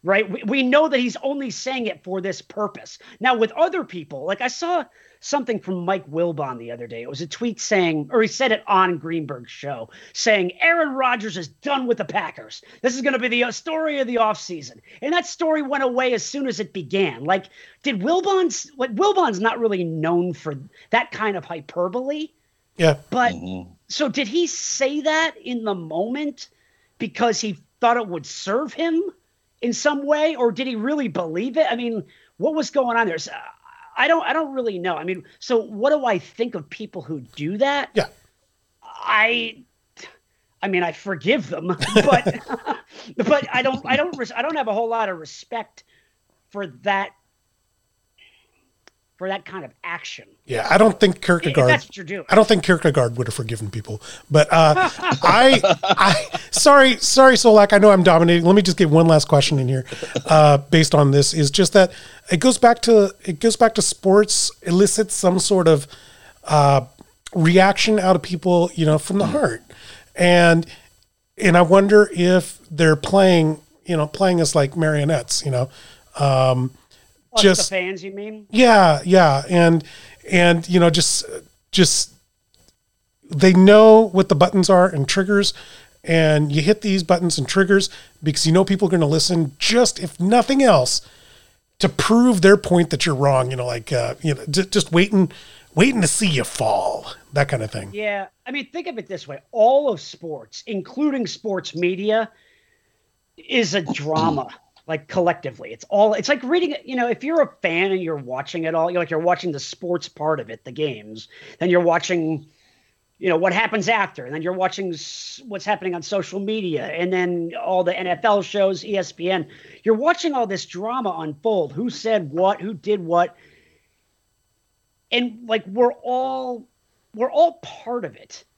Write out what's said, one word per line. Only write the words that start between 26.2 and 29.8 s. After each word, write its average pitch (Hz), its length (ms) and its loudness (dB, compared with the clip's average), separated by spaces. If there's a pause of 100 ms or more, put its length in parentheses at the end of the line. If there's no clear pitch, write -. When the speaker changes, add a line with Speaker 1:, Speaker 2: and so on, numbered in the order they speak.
Speaker 1:
because 233 420 -4
he 208 160 -8 (240)
thought 240 160 2
it 226 120 -6
would 165 180 -10
serve 240 480 -6
him 330 260 -4 (640)
in 240 100 -4
some 285 320 -4